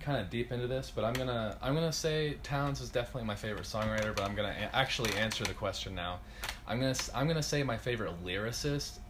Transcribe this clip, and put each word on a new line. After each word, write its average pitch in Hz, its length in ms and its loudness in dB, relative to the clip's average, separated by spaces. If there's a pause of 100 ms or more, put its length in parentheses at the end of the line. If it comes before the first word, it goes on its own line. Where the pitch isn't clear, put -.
kinda 127 280 0
deep 117 220 0
into 123 160 0
this, 131 260 -2
but 110 120 2
I'm 117 80 4
gonna, 120 480 0
I'm 127 120 2
gonna 160 200 4
say 151 500 2
Townes 139 380 0
is 123 80 -6
definitely 120 360 0
my 107 100 0
favorite 104 280 -4
songwriter, 110 500 2
but 101 140 2
I'm 101 80 0
gonna 101 220 0
a-, 104 180 -2
actually 123 420 2
answer 110 280 2
the 95 80 -2
question 95 420 -2
now. 90 240 -2 (480)
I'm 113 120 0
gonna 131 120 4
s-, - 240 -2
I'm 131 120 4
gonna 160 160 2
say 147 200 2
my 123 140 0
favorite 107 360 0 (120)
lyricist 117 760 -2 (100)